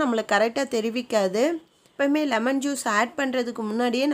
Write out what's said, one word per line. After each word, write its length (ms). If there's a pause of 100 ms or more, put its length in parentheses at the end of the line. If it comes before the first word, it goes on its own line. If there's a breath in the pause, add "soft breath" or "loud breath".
நம்மளுக்கு 320
கரெக்டா 300 (120)
தெரிவிக்காது. 680 (500 soft breath)
எப்பவுமே 300 (120)
லெமன் 300
ஜூஸ் 220 (120)
ஆட் 200
பண்றதுக்கு 520
முன்னாடியே 440